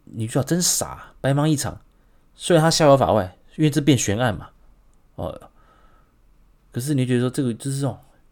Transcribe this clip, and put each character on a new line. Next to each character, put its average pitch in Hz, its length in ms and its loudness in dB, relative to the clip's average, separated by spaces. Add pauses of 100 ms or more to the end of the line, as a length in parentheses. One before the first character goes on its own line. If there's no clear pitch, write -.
女 110 240 -8
主 117 60 -10
角 127 100 0
真 175 180 -2
傻， - 580 -6
白 135 140 -2
忙 147 160 0
一 156 60 4
场。 131 260 -8 (560)
虽 - 160 0
然 160 80 6
她 165 80 4
逍 156 180 2
遥 139 100 8
法 98 160 2
外， 95 240 -2 (180)
因 156 80 0
为 151 60 4
这 147 100 0
变 139 180 4
悬 101 200 -2
案 117 200 -2
嘛， - 120 -16 (640)
哦， - 340 -10 (1200)
可 120 120 -8
是 147 120 -4
你 127 120 0
觉 127 80 -2
得 120 80 2
说 127 80 0
这 135 120 -4
个 120 120 -2
就 135 180 -8
是 139 80 -6
这 139 80 -4
种， 104 100 -6 (340)